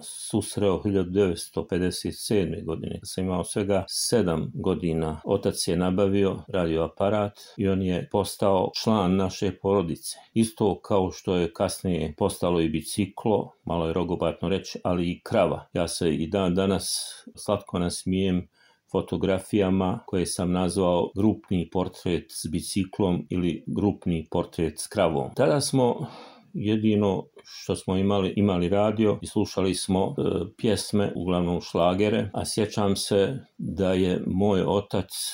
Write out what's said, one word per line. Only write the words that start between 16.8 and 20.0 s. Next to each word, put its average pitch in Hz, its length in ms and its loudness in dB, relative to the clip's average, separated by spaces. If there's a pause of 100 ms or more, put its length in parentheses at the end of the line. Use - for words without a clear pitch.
slatko - 440 -4
nasmijem 92 680 0 (440)
fotografijama 92 1120 0